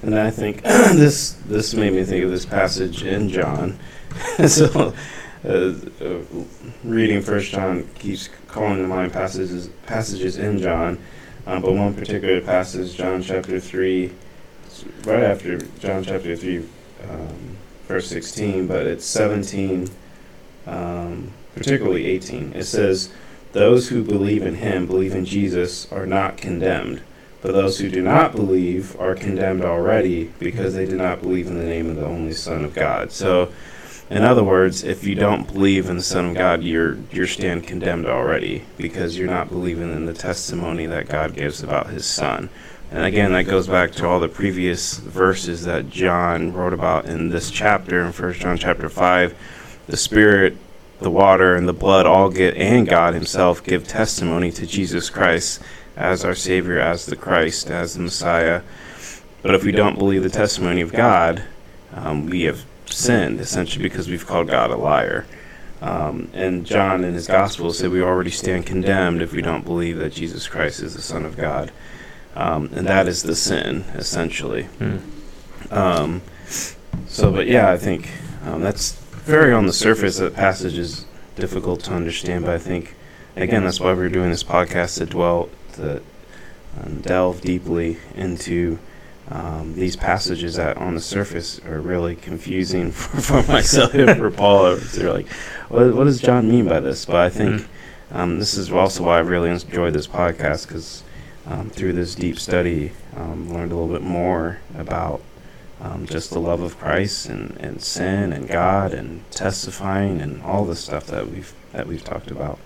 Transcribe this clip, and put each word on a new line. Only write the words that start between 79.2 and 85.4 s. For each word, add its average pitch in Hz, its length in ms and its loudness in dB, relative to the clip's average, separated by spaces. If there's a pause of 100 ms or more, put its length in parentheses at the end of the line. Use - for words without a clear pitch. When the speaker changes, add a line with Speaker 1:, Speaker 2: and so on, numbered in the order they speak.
Speaker 1:
on 107 140 6
the 92 60 2
surface. 104 440 4
That 95 160 0
passage 92 440 0
is 85 280 -6 (300)
difficult 90 480 -2
to 90 100 -4
understand, 87 520 -2
but 87 100 0
I 85 40 -2
think, 90 360 -6 (400)
again, 95 280 2
that's 92 160 0
why 92 140 4
we're 90 160 0
doing 90 220 2
this 82 120 -2
podcast, 87 540 0
to 85 80 -2
dwell, 87 440 0 (240)